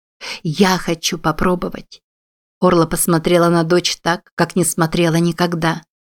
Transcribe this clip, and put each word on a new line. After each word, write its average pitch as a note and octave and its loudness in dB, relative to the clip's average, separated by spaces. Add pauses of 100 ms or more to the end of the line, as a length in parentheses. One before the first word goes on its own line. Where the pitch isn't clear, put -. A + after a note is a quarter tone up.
(440)
«Я F#3 2
хочу E3+ -6
попробовать». - -4 (600)
Орла F3 4
посмотрела E3+ 2
на E3+ 2
дочь F3 0
так, - -4
как E3 -2
не F3 2
смотрела E3 0
никогда. E3+ -2 (200)